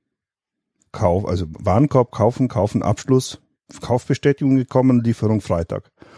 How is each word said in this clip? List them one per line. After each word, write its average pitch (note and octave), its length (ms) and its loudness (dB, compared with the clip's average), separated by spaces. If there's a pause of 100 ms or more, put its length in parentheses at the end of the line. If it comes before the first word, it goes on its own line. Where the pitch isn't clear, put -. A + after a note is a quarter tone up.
(920)
kauf-, F#2+ 360 0
also F2+ 220 -4
Warenkorb A#2+ 640 0
kaufen, A#2+ 380 0
kaufen, - 340 -2
Abschluss, - 580 -2 (400)
Kaufbestätigung C3+ 760 0
gekommen, B2+ 480 2
Lieferung A2 380 0
Freitag. - 500 -4 (260)